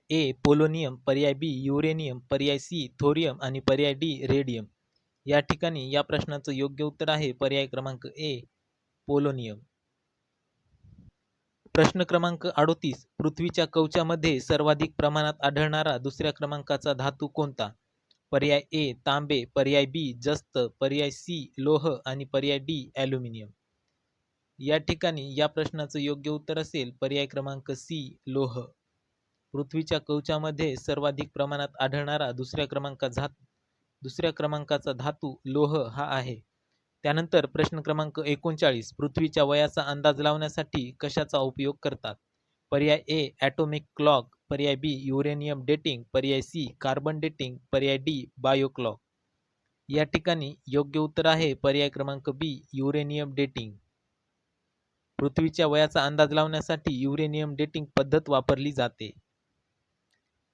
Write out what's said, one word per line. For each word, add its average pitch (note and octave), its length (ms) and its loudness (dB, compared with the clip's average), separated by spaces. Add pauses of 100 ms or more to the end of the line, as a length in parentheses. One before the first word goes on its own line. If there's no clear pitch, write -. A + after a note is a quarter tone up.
(100)
ए D#3 220 2
पोलोनियम, D3+ 640 4
पर्याय C#3 380 2
बी D3+ 140 -4
युरेनियम, C#3+ 680 -2
पर्याय C#3 400 0
सी C#3+ 420 -8
थोरियम D3 420 2
आणि C3+ 180 -4
पर्याय C#3+ 340 2
डी C#3 320 -4
रेडियम. B2+ 380 0 (640)
या C#3+ 140 4
ठिकाणी D3+ 500 -2
या C#3+ 120 2
प्रश्नाचं D3 500 -4
योग्य C#3 320 -2
उत्तर D3+ 240 -4
आहे D3+ 240 0
पर्याय C3+ 340 0
क्रमांक C3 400 -8
ए C#3+ 340 -6 (640)
पोलोनियम. C3+ 520 0 (2250)
प्रश्न E3 280 6
क्रमांक F3 440 0
अडोतीस, D#3 600 0 (120)
पृथ्वीच्या E3 460 0
कवचामध्ये D#3+ 760 2
सर्वाधिक D3+ 560 2
प्रमाणात D3+ 460 0
आढळणारा D3+ 560 2
दुसऱ्या C#3 320 -4
क्रमांकाचा C#3+ 600 -2
धातू C#3 340 -2
कोणता? C#3 420 -4 (600)
पर्याय C#3+ 320 4 (100)
ए D3+ 200 0 (140)
तांबे, C#3+ 380 0
पर्याय C#3 420 4
बी C#3 260 -4
जस्त, C3+ 460 -4
पर्याय C3+ 520 0
सी D#3 480 -8
लोह C#3+ 480 2
आणि C3+ 180 -6
पर्याय C#3 340 0
डी C#3 380 -8
ॲल्युमिनियम. B2 520 -4 (1120)
या D3 200 2
ठिकाणी D#3 580 -4
या D3 100 4
प्रश्नाचं D3+ 520 -4
योग्य C#3+ 320 -2
उत्तर D3+ 280 -4
असेल D3+ 320 -4 (100)
पर्याय C#3 260 0
क्रमांक C#3 460 -8
सी C#3 440 -10 (100)
लोह. C3 340 -2 (920)
पृथ्वीच्या D#3 460 -2
कवचामध्ये D3+ 800 -2
सर्वाधिक C#3+ 580 -2
प्रमाणात C#3+ 340 -4 (120)
आढळणारा C#3+ 520 -2
दुसऱ्या B2+ 340 -4
क्रमांका C#3 420 -4
धात-, C3 360 -6 (580)
दुसऱ्या C3 300 -4
क्रमांकाचा D3+ 600 -2
धातू C3+ 520 -6
लोह D3 440 2
हा C3+ 180 -6 (100)
आहे. B2 240 -6 (600)
त्यानंतर D#3 440 2
प्रश्न D#3 340 0
क्रमांक D#3 460 -2
एकोणचाळीस, C#3+ 720 0
पृथ्वीच्या D3+ 460 2
वयाचा D3 380 2
अंदाज C#3+ 380 2
लावण्यासाठी D3+ 800 -2
कशाचा D3 380 -2
उपयोग C3+ 440 -2
करतात? B2 320 -6 (560)
पर्याय D3+ 380 4
ए D3+ 220 0 (100)
ॲटॉमिक D3+ 440 0 (120)
क्लॉक, D3 400 4 (120)
पर्याय C#3+ 280 0
बी C#3 120 -4
युरेनियम C#3 760 -2
डेटिंग, D3 380 0 (100)
पर्याय C3+ 280 2
सी C3+ 400 -6
कार्बन C#3 400 -2
डेटिंग, C#3 380 -6 (140)
पर्याय C3+ 260 2
डी C3+ 260 -4 (120)
बायोक्लॉक. C3 640 2 (880)
या D3+ 160 2
ठिकाणी D#3 500 0 (120)
योग्य C#3+ 340 0
उत्तर D#3 260 0
आहे D#3+ 280 4
पर्याय C#3 340 2
क्रमांक C#3 420 -6
बी C#3 420 -4
युरेनियम C#3+ 640 -2
डेटिंग. C3 380 -2 (1500)
पृथ्वीच्या D#3 480 2
वयाचा D3+ 400 4
अंदाज D3 260 4
लावण्यासाठी D#3 600 0
युरेनियम D3 600 -2
डेटिंग D3+ 320 -4 (120)
पद्धत C#3+ 300 0
वापरली C#3 440 0
जाते. A#2+ 380 -4 (1400)